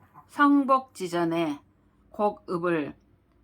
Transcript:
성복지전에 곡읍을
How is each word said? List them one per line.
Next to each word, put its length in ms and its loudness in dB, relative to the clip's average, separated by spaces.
성복지전에 1300 0
곡읍을 840 -4